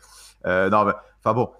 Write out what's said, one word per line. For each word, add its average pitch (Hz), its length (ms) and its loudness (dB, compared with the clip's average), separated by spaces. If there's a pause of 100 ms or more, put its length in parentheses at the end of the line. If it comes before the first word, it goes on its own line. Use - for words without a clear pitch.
(440)
Euh, 92 240 0
non, 104 160 2
mais, 101 80 0 (280)
enfin 110 120 -2
bon. 117 280 -2